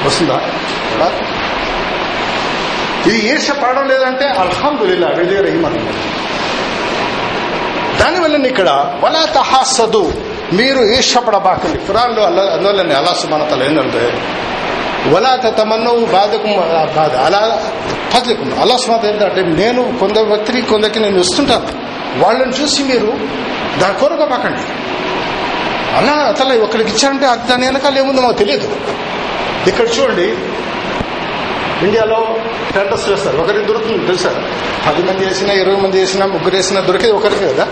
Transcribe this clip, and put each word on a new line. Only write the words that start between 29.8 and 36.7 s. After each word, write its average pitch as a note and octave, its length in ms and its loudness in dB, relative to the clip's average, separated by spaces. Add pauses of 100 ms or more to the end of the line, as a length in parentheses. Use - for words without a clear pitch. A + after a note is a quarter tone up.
చూడండి, A3 360 2 (1500)
ఇండియాలో A3 540 2 (340)
టెండర్స్ G3 360 -2
వేస్తారు, E3+ 280 0
ఒకరికి G3+ 280 0
దొరుకుతుంది A3 400 0
తెలుసా? F3 240 0 (580)
పది D#3 160 0
మంది F#3+ 220 0
వేసినా, G3 280 0
ఇరవై F#3+ 220 2
మంది F#3+ 240 2
వేసినా, F#3+ 260 2
ముగ్గురు F#3+ 300 0
వేసినా F#3+ 260 0